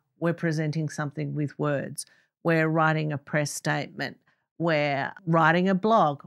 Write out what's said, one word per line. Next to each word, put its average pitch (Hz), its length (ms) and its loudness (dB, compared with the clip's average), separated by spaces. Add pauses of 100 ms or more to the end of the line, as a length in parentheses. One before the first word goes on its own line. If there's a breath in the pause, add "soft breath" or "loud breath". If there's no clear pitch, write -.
(180)
we're 170 160 0
presenting 156 540 -2
something 143 460 -6
with 147 240 -4
words. 147 480 -4 (380 soft breath)
We're 160 240 2
writing 156 440 2
a 143 60 -6
press 147 320 -4
statement. - 680 -6 (400)
We're 147 540 0 (140)
writing 165 420 4
a 196 60 4
blog. 185 520 2